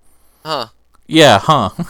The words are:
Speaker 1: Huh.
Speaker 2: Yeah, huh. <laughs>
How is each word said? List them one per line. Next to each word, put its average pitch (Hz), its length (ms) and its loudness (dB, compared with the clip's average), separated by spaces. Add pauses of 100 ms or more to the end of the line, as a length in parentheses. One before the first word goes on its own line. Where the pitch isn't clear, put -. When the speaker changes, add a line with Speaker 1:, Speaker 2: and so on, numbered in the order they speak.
(460)
Speaker 1:
Huh. 143 220 -8 (400)
Speaker 2:
Yeah, 147 320 4
huh. 131 380 -2
<laughs> 170 120 -8